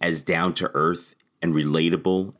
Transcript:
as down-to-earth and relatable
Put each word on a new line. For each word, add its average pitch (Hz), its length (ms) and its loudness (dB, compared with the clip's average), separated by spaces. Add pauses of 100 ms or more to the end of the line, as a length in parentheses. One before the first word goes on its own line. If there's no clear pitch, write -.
as 82 200 0
down-to-earth 85 960 -2 (260)
and 85 120 0
relatable 82 880 0